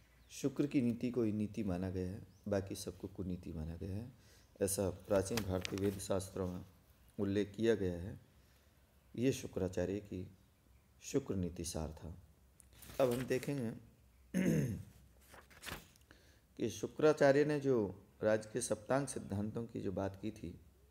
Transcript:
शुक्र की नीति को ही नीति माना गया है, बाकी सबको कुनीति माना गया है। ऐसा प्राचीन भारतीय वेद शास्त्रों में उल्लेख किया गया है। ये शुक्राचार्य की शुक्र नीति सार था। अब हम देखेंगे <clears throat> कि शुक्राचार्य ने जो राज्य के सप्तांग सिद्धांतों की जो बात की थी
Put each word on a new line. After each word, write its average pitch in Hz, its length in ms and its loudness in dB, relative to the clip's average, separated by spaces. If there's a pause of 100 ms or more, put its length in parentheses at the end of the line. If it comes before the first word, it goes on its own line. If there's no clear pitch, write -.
(320)
शुक्र 139 360 0
की 143 140 2
नीति 120 280 2
को 123 140 2
ही 107 80 2
नीति 107 320 -2
माना 92 260 0
गया 90 220 -2
है, 101 160 -10 (200)
बाकी 101 280 0
सबको - 320 -8
कुनीति 90 460 -6
माना 82 220 -6
गया 95 200 -6
है। 123 160 -8 (500)
ऐसा 98 280 2
प्राचीन 98 480 2
भारतीय 95 420 -2
वेद 98 200 0
शास्त्रों 95 520 -2
में 87 140 -8 (540)
उल्लेख 98 360 0
किया 110 200 4
गया 90 240 0
है। 110 200 -8 (960)
ये 127 160 2
शुक्राचार्य 92 680 -2
की 95 320 -8 (680)
शुक्र 135 340 -2
नीति 87 300 -2
सार 80 240 -4
था। 80 280 -12 (840)
अब 131 120 6
हम 123 120 0
देखेंगे 127 480 -2 (640)
<clears throat> 156 420 2 (1800)
कि 120 120 0
शुक्राचार्य 147 760 6
ने 151 140 2
जो 120 460 2 (180)
राज्य 110 300 4
के 123 80 -2
सप्तांग 131 460 0
सिद्धांतों 107 580 -4
की 107 160 -6
जो 104 100 -2
बात 98 300 -2
की 107 100 -4
थी - 300 -12 (300)